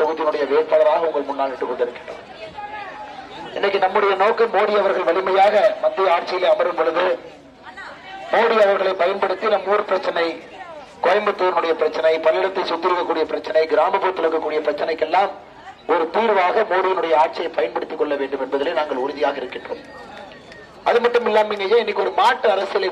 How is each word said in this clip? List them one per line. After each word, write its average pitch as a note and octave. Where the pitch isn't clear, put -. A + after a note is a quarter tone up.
தொகுதியினுடைய D3+
வேட்பாளராக D#3
உங்கள் C#3+
முன்னால் C3+
நின்று B2
கொண்டிருக்கின்றோம். B2
இன்னைக்கு G3
நம்முடைய G3
நோக்கம் A3+
மோடி G#3
அவர்கள் F#3
வலிமையாக F#3+
மத்திய F#3
ஆட்சியிலே F3+
அமரும் F3
பொழுது E3
மோடி A3+
அவர்களை G3
பயன்படுத்தி G3
நம் F#3+
ஊர் G#3+
பிரச்சனை, F3
கோயம்புத்தூரினுடைய F#3
பிரச்சனை, D#3
பல்லடத்தை F#3
சுத்தி E3+
இருக்கக்கூடிய D#3+
பிரச்சனை, D#3
கிராமப்புறத்தில் F#3
இருக்கக்கூடிய D#3
பிரச்சனைக்கெல்லாம் D#3+
ஒரு E3+
தீர்வாக G#3+
மோடியினுடைய F#3
ஆட்சியை E3
பயன்படுத்திக் -
கொள்ள D3
வேண்டும் C3+
என்பதிலே C#3+
நாங்கள் C#3
உறுதியாக C#3
இருக்கின்றோம். -
அது A#3+
மட்டும் A#3+
இல்லாம, G#3+
நீங்க G3
ஏன் A3+
இன்னைக்கு G3+
ஒரு F#3
மாற்று -
அரசியலை F#3+